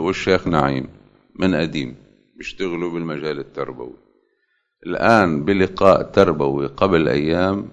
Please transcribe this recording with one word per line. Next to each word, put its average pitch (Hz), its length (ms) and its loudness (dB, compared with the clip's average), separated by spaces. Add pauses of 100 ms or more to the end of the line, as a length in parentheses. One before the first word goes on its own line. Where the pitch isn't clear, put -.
والشيخ 95 420 0
نعيم 69 420 0 (500)
من 92 160 0
قديم 76 400 -4 (420)
بيشتغلوا 87 540 -8
بالمجال 78 480 -8
التربوي. 64 540 -12 (920)
الآن 87 600 2
بلقاء 95 580 4
تربوي 71 640 2
قبل 82 400 2
أيام 87 640 -2